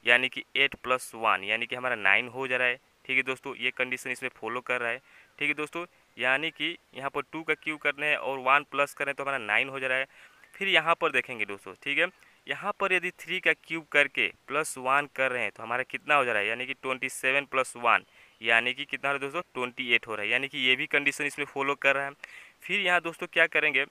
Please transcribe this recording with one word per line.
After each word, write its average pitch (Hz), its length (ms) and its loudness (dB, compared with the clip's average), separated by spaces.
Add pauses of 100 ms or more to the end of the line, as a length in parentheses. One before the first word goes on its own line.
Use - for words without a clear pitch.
यानी 123 240 6
कि - 140 -8 (120)
एट 139 280 2
प्लस 127 320 0
वन 104 280 2
यानी 110 220 -2
कि 123 100 -8
हमारा 123 220 -2
नाइन 104 300 4
हो 127 200 -6
जा 127 100 0
रहा 127 100 2
है। 123 120 -2 (260)
ठीक 131 120 0
है 131 60 2
दोस्तों, 131 320 -6
ये 123 160 -2
कंडीशन 127 400 -6
इसमें 127 240 -6
फॉलो 117 260 -6
कर 123 200 -2
रहा 117 100 -2
है। 127 80 -8 (400)
ठीक 143 80 -2
है 151 60 0
दोस्तों, 151 320 -6 (320)
यानी 131 340 0
कि 160 260 -6 (180)
यहाँ 135 140 -6
पर 143 120 -4 (100)
टू 160 120 -8
का 156 100 0
क्यूब 151 260 -6
करने 143 280 -2
हैं 147 100 2
और 135 220 -4
वन 135 320 4
प्लस 139 220 0
करें 139 200 -4
तो 139 100 -6
हमारा 139 140 -2
नाइन 113 320 0
हो 135 100 -8
जा 131 80 -4
रहा 127 100 0
है। 135 80 -2 (480)
फिर 196 140 -4
यहाँ 165 340 4
पर 160 100 2
देखेंगे 123 340 -2
दोस्तों, 98 280 -12 (100)
ठीक 143 140 -2
है, 170 100 2 (400)
यहाँ 143 320 -6
पर 190 140 0
यदि 180 260 0
थ्री 180 200 -6
का 165 140 2 (100)
क्यूब 165 280 -8
करके 139 360 2 (200)
प्लस 147 300 -2
वन 135 380 2
कर 131 160 0
रहे 120 120 -2
हैं 101 80 -4
तो 113 120 -16
हमारा 120 200 -2
कितना - 320 0
हो 135 100 4
जा 120 60 0
रहा 107 100 2
है, 101 60 0
यानी 120 180 -2
कि 135 80 -8
ट्वेंटी 131 360 -4
सेवन 135 360 0
प्लस 131 320 -2
वन 110 280 4 (360)
यानी 117 320 4
कि 139 120 -8
कितना 139 240 -4
हो 139 60 2
रहा 139 100 -4
है 139 60 -6
दोस्तों, 175 220 -8
ट्वेंटी 123 400 -2
एट 117 140 2
हो 110 80 -4
रहा 104 80 -6
है, 107 80 -2
यानी 131 160 0
कि 147 120 -10
ये 127 160 4
भी 143 120 -4
कंडीशन 143 380 0
इसमें 143 200 -4
फॉलो 139 320 -2
कर 139 180 4
रहा 139 100 -2
है। 139 60 -8 (500)
फिर 190 180 -2
यहाँ 180 220 4
दोस्तों 170 320 -6
क्या 165 140 6
करेंगे 147 440 2